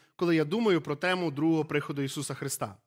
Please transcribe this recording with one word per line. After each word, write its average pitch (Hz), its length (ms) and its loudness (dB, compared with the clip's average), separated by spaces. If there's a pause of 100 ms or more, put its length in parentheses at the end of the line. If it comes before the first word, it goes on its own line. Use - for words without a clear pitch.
(160)
коли 170 200 2
я 156 100 4
думаю 190 360 2
про 156 140 -4
тему 180 360 0
другого 156 340 2
приходу 147 360 -2
Ісуса 139 320 -6
Христа? 131 540 -6